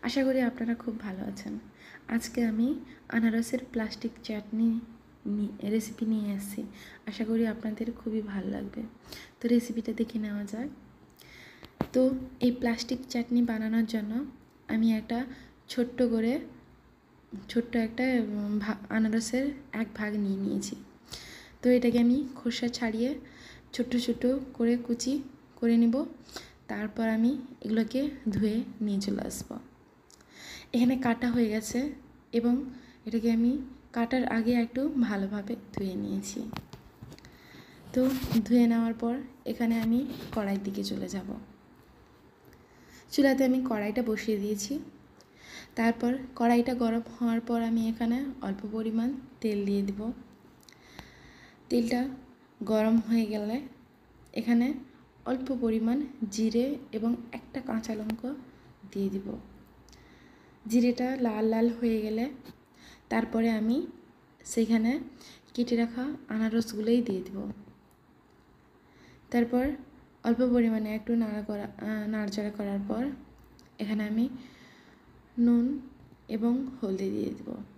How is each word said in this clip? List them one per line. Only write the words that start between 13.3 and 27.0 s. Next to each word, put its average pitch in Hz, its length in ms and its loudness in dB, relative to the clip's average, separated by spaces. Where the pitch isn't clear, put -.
বানানোর 220 440 2
জন্য 220 400 -2
আমি 226 260 4
একটা 233 320 -2
ছোট্ট 247 320 0
করে, 226 380 2
ছোট্ট 240 260 -2
একটা, 226 280 0
উম, 208 560 0
ভা-, 202 300 -4
আনারসের 226 600 2
এক 220 220 -2
ভাগ 208 200 -4
নিয়ে 196 220 0
নিয়েছি। 196 380 -2
তো 247 80 4
এটাকে 240 300 6
আমি 254 360 4
খোসা 240 320 -2
ছাড়িয়ে 240 480 -2
ছোট্ট 247 240 0
ছোট্ট 240 300 0
করে 240 240 2
কুচি 240 420 -2
করে 233 220 4
নিব। 233 280 4
তারপর 214 420 -2